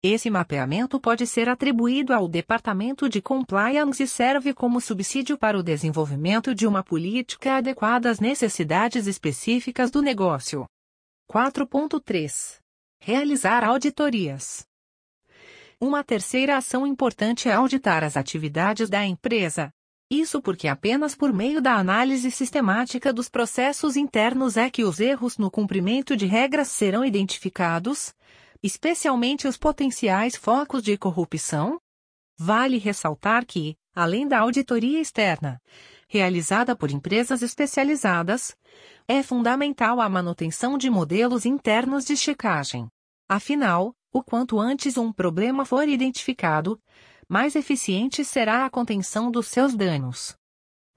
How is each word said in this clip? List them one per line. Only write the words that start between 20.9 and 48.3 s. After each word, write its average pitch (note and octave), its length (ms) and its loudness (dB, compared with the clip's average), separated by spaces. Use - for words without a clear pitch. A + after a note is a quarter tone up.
por C#4 180 2
meio C4 280 0
da B3 140 4
análise A#3+ 560 2
sistemática B3 800 0
dos A#3+ 160 -4
processos C4 720 0
internos B3 580 2
é A#3+ 140 2
que A#3+ 140 -2
os F3+ 160 0
erros B3 380 0
no G3+ 140 0
cumprimento G#3 640 0
de G3 120 0
regras C4 420 2
serão G#3 340 0
identificados, F#3+ 1120 -2
especialmente C4+ 840 0
os B3 100 -2
potenciais A#3+ 800 0
focos C4+ 460 0
de G#3 160 0
corrupção. E3+ 800 -2
Vale A#3 400 2
ressaltar G3+ 680 -2
que, D#3 300 -4
além F#3 340 0
da C4 120 2
auditoria B3 600 2
externa, D#3 580 -2
realizada G3 680 2
por D3 140 -4
empresas A3 520 0
especializadas, A#3+ 1120 0
é C4+ 140 2
fundamental B3+ 760 0
a A3 80 2
manutenção F3+ 680 -2
de C4 120 0
modelos G#3+ 560 2
internos B3+ 600 0
de D4 100 0
checagem. D3+ 720 -2
Afinal, G#3 680 0
o B3+ 120 -2
quanto A#3+ 360 0
antes B3+ 380 0
um A#3 140 0
problema G#3 540 0
for D4 240 2
identificado, A3+ 880 0
mais B3+ 260 2
eficiente C4 720 0
será A#3+ 420 2